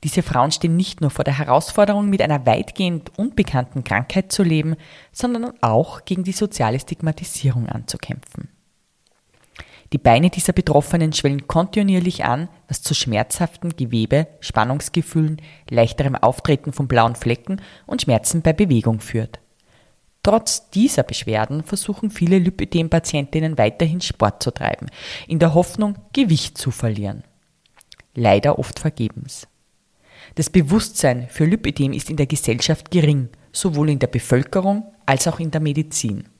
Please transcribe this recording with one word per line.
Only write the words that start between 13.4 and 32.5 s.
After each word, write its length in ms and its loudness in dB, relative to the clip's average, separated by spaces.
Gewebe-, 500 0
Spannungsgefühlen, 1000 -2
leichterem 460 2
Auftreten 580 0
von 160 -4
blauen 260 4
Flecken 460 -4
und 160 -6
Schmerzen 400 0
bei 100 2
Bewegung 480 2
führt. 400 -8
Trotz 480 0
dieser 320 2
Beschwerden 600 -4
versuchen 480 -6
viele 260 2
Lipödem-Patientinnen 1200 0
weiterhin 440 0
Sport 420 -2
zu 80 -2
treiben, 360 -6
in 140 -2
der 140 4
Hoffnung, 420 0
Gewicht 460 0
zu 120 -4
verlieren. 540 -4
Leider 460 4
oft 200 -6
vergebens. 680 -6
Das 140 -2
Bewusstsein 800 2
für 160 0
Lipödem 480 0
ist 160 -8
in 80 -6
der 80 2
Gesellschaft 680 -2